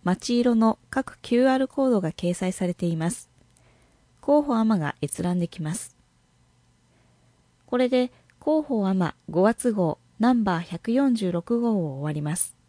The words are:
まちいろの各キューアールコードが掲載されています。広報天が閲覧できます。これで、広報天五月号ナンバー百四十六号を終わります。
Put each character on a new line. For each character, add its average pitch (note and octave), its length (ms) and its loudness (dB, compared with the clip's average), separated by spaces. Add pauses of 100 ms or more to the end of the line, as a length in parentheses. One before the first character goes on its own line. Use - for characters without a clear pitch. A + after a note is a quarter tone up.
ま F3+ 120 2
ち A#3+ 220 -2
い A#3+ 60 2
ろ B3 100 4
の A3 240 2 (120)
各 - 320 -6
キ A#3+ 160 0
ュ B3+ 80 4
ー C4 60 4
ア C4 40 2
ー - 20 0
ル C4 100 0
コ C4+ 180 -2
ー C4 40 2
ド G#3 120 2
が D#3+ 100 -4
掲 F3 220 -2
載 F#3 180 -4
さ - 140 -4
れ F3 80 -2
て - 100 -8
い E3 140 -2
ま E3 120 -2
す。 - 200 -12 (920)
広 D4 240 4
報 C4 100 0
天 A3 200 2
が D3+ 240 -2
閲 - 220 -6
覧 F3+ 180 0
で E3+ 80 -2
き - 140 -10
ま D#3 120 -4
す。 - 220 -14 (1700)
こ B3 140 -4
れ B3+ 100 2
で、 B3+ 240 0 (320)
広 D4+ 240 2
報 A3 180 0
天 F#3+ 280 0 (160)
五 D#3+ 120 2
月 A#3 300 2
号 F3+ 240 0 (220)
ナ A#3+ 140 4
ン A#3+ 120 2
バ F3+ 140 0
ー - 20 -4
百 F3 320 -6
四 C4 220 2
十 G3 180 -2
六 F3 280 -2
号 A#3 100 0 (160)
を C3+ 140 -6
終 - 40 -6
わ D3+ 80 -2
り D3+ 80 -4
ま D3+ 160 -4
す。 - 180 -4 (140)